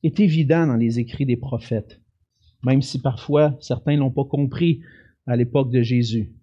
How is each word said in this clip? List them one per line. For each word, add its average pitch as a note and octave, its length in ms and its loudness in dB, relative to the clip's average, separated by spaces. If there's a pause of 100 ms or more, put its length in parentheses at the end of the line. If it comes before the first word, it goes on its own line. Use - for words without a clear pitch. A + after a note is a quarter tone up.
est E3 160 0
évident D#3+ 480 4
dans A#2+ 100 2
les A#2 220 0
écrits A#2+ 260 -4
des A#2+ 120 0
prophètes, A#2+ 640 -8 (640)
même C3+ 180 2
si C3 200 -6
parfois D3 600 0
certains - 360 -2
l'ont C3+ 140 0
pas C3+ 140 -2
compris C#3+ 560 0 (440)
à A#2+ 100 0
l'époque A#2+ 360 0
de B2 100 2
Jésus. A2+ 600 -2